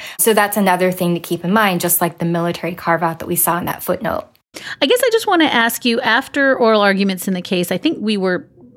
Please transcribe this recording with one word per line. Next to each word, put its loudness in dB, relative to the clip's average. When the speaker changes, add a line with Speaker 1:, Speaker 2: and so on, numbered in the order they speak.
Speaker 1:
So 4
that's 2
another 2
thing 0
to -2
keep -6
in -2
mind, 2
just 0
like -2
the -6
military -4
carve -2
out -2
that -12
we -4
saw 0
in -6
that -6
footnote. -4
Speaker 2:
I 2
guess 2
I 2
just 2
want 4
to 2
ask 0
you, 2
after 2
oral 4
arguments 2
in 0
the -4
case, -2
I -2
think -2
we -2
were -2